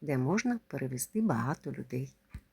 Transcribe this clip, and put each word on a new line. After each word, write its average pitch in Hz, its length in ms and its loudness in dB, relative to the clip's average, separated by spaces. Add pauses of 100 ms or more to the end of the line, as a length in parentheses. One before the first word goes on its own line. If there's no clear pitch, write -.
де 147 160 0
можна 220 500 2
перевезти 135 540 -2
багато 139 500 2
людей. 131 440 -6 (380)